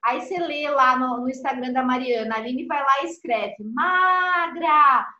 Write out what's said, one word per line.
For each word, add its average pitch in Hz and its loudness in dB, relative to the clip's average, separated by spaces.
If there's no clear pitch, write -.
Aí 254 0
você 381 -6
lê 294 -4
lá 262 4
no, 254 -2
no 254 -2
Instagram 254 -4
da 254 0
Mariana, 247 -2
a - -4
Aline 254 -6
vai 285 -2
lá 269 2
e - -4
escreve, 220 -4
"Magra!". 339 2